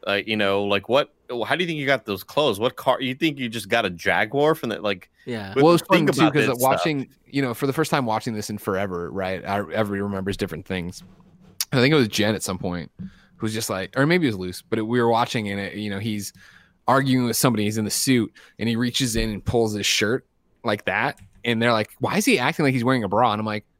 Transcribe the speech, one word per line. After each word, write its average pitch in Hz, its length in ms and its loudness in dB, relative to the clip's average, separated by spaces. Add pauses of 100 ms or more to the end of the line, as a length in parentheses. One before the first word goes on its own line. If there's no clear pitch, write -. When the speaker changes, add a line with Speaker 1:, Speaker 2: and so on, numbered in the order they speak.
Speaker 1:
Like, 101 220 -2
you 110 100 0
know, 101 260 2
like, 101 260 -2
what, 139 240 2 (320)
how 127 100 0
do 170 80 -2
you 175 40 -4
think 160 120 -6
you 139 60 -4
got 135 200 0
those 98 180 -6
clothes? 131 360 0
What 123 180 -2
car? - 240 0
You 127 140 -4
think 143 240 -2
you 123 100 -4
just 110 200 -8
got 117 160 2
a 95 40 0
Jaguar 107 680 0
from 131 140 -6
the, 98 120 -6
like, 101 280 -4 (160)
Speaker 2:
Yeah. 107 280 -8
Speaker 1:
but 135 100 4
Speaker 3:
Well, 165 100 8
it's 170 160 4
Speaker 1:
think 185 200 4
Speaker 3:
fun, 156 60 0
too, 135 60 2
Speaker 1:
about 113 120 4
Speaker 3:
'cause 120 140 4
Speaker 1:
this 127 120 0
stuff. - 20 0
Speaker 3:
watching, 131 460 0 (180)
you 139 160 -2
know, 123 120 0
for 143 140 -4
the 135 60 2
first 156 180 0
time 143 140 0
watching 110 280 -2
this 107 160 -6
in 104 80 -6
forever, 92 540 -4
right? 92 340 -4
I, 98 140 -2 (120)
everybody 101 300 -2
remembers 98 360 -4
different 87 280 -6
things. 90 360 -8 (720)
I 139 60 0
think 127 160 6
it - 40 4
was 123 120 4
Jen 104 260 0
at 92 80 -8
some 92 140 -4
point 87 340 -6 (460)
who's 110 160 -6
just 110 160 -6
like, 95 280 -6
or 139 80 4
maybe 170 220 2
it - 20 2
was 104 80 -4
Luce, 92 240 -8
but - 180 -2
it, 110 40 -2
we 120 180 0
were 117 80 4
watching 117 400 0
and 101 100 -6
it, 98 160 -8
you 104 140 -6
know, 98 100 -6
he's 104 320 -6 (560)
arguing 127 380 4
with 117 100 0
somebody. 107 300 2
He's 107 120 -2
in 110 60 0
the 101 80 -2
suit 123 400 2 (260)
and 110 120 -2
he 113 80 0
reaches 120 400 -2
in 110 140 0
and 98 120 -8
pulls 113 300 0
his 101 120 -4
shirt 110 400 0 (380)
like 107 220 0
that. 110 340 0 (240)
And 117 180 0
they're 117 120 4
like, 110 160 0 (100)
"Why 123 160 -2
is 208 80 2
he 214 160 4
acting 147 240 0
like 135 100 4
he's 120 120 0
wearing 127 180 2
a 98 60 -2
bra?" 107 240 4
And 107 80 -2
I'm 107 40 -4
like 107 200 -6 (140)